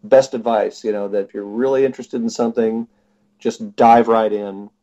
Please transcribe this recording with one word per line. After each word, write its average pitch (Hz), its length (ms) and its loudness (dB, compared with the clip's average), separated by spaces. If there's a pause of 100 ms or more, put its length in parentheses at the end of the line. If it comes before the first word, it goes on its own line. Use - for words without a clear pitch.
best 131 300 4
advice, 110 500 -2
you 110 80 -4
know, 104 180 -4
that 101 120 -4
if - 140 -10
you're 104 100 -8
really 131 400 0
interested 127 380 -6
in 117 80 -2
something, 113 580 -2 (500)
just 113 380 -8
dive 117 320 6
right 110 240 2
in. 104 380 -8 (120)